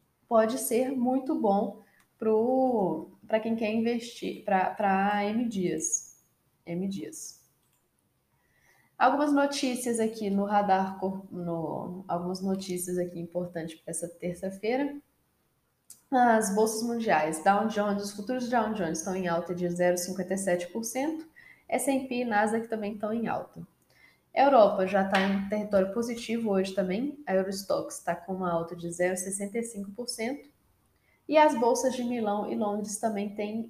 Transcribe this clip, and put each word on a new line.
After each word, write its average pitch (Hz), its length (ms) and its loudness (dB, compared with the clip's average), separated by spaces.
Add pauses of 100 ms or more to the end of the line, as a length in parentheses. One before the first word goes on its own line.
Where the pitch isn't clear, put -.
(280)
pode 226 300 4
ser 254 340 0
muito 262 480 0
bom 202 420 0 (360)
pro, 226 920 2 (160)
pra 220 140 2
quem 226 160 -2
quer 220 180 0
investir, 233 680 -2
pra, 190 280 2
pra 202 540 0
M 226 220 0
Dias. 170 720 -4 (440)
M 175 240 -4
Dias. - 540 -10 (1500)
Algumas 285 360 4
notícias 254 640 2
aqui 220 300 0
no 196 160 2
radar 196 540 2
cor-, 190 300 -4
no, 170 800 -6
algumas 180 340 -4
notícias 180 560 -2
aqui 175 220 -4
importantes 170 560 -6
pra - 160 -12
essa - 160 -6
terça-feira. 214 880 -4 (1120)
As 226 460 4
bolsas 220 260 2
mundiais, 202 600 0
Dow 202 240 4
Jones, 202 360 0
os 202 100 -6
futuros 247 340 -4
Dow 220 260 0
Jones 175 260 -2
estão 190 140 -4
em 185 140 -2
alta 175 260 -2
de 175 160 -2
zero 180 280 4
cinquenta 185 380 -4
e - 20 0
sete 175 300 0
por 226 180 -6
cento, 311 420 -4 (400)
S - 240 0
and 262 160 -2
P 247 140 -2
e 247 40 -2
Nasdaq 220 440 0
também 214 240 -4
estão 214 180 -6
em 226 160 -2
alta. - 400 -8 (680)
Europa 202 540 6
já 190 160 2
tá 190 160 2
em 196 300 0
território 202 440 2
positivo 233 580 -2
hoje 190 220 2
também, 202 540 -2
a 190 80 0
Eurostoxx 196 680 -2
tá 175 140 -4
com 190 180 -8
uma 185 160 -2
alta 170 280 -2
de 170 120 -8
zero 180 280 0
sessenta 196 400 -6
e 233 60 -2
cinco 202 280 -10
por 240 160 -10
cento, 247 420 -6 (800)
e 294 100 4
as 302 220 8
bolsas 254 360 2
de 247 80 -4
Milão 214 460 -2
e 233 60 -4
Londres 208 420 -2
também 208 380 -4
têm 214 340 -6